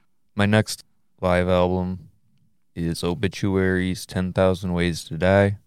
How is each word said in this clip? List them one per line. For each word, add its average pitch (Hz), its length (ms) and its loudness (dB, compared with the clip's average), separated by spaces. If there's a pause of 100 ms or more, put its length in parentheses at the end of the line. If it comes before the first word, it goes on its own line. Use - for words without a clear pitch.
(340)
My 101 120 0
next 107 380 0 (380)
live 90 260 2
album 90 640 0 (640)
is 85 280 -4
Obituaries, 92 1000 -2
Ten 92 300 -6
thousand 92 400 0
Ways 87 300 -2
to 82 120 -10
Die. 98 500 2